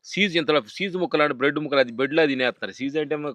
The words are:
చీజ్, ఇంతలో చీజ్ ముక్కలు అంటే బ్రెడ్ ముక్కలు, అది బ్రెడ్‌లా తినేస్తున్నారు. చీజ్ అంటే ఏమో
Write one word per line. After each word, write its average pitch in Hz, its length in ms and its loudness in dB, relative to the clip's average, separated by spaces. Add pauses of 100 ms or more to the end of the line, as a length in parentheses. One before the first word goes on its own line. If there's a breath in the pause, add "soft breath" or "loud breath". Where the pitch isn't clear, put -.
చీజ్, 185 340 0
ఇంతలో 151 200 2 (160)
చీజ్ 185 240 -4
ముక్కలు 160 240 0
అంటే 147 160 0
బ్రెడ్ 143 220 0
ముక్కలు, 139 220 2
అది 120 140 -6
బ్రెడ్‌లా 139 320 2
తినేస్తున్నారు. 123 480 -2
చీజ్ 139 220 -4
అంటే 147 160 -4
ఏమో 147 180 -6